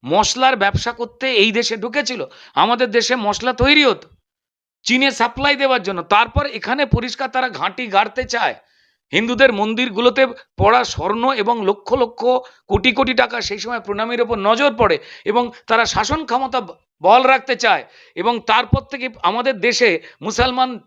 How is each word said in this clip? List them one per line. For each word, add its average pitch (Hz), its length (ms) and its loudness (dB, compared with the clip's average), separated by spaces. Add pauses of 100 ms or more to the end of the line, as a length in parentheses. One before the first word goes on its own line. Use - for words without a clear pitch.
মশলার 226 500 2
ব্যবসা 202 360 0
করতে 240 400 -6
এই 220 200 2
দেশে 226 260 -2
ঢুকেছিল। 233 480 -4 (280)
আমাদের 226 380 2
দেশে 240 240 0
মশলা 220 380 -2
তৈরি 277 320 4
হতো - 240 0 (760)
চীনে 262 280 2
সাপ্লাই 269 440 0
দেওয়ার 254 280 0
জন্য। 175 200 -6
তারপর 226 420 2
এখানে 269 400 -4
পরিষ্কার 254 440 -2
তারা 254 200 -2
ঘাঁটি 190 380 -6
গাড়তে 208 360 0
চায়, 202 320 -2 (560)
হিন্দুদের 233 420 4
মন্দিরগুলোতে 226 720 0 (320)
পড়া 220 260 4
স্বর্ণ 226 500 -2
এবং 220 320 -2
লক্ষ 202 280 -2
লক্ষ 240 320 -2 (420)
কোটি 214 240 2
কোটি 247 220 0
টাকা 240 280 0
সেই 202 180 -6
সময় 226 200 -8
প্রণামীর 226 420 -4
ওপর 226 160 -2
নজর 226 380 0
পড়ে 196 240 2 (260)
এবং 233 260 -2 (160)
তারা 226 180 2
শাসন 285 400 -4
ক্ষমতা 254 360 -4
ব-, 185 120 -16 (280)
বহাল 220 220 6
রাখতে 254 320 2
চায়। 180 300 0 (300)
এবং 220 240 -2
তারপর 240 420 0
থেকে 262 280 -10 (140)
আমাদের 226 360 0
দেশে 220 420 0 (200)
মুসলমান 247 640 -2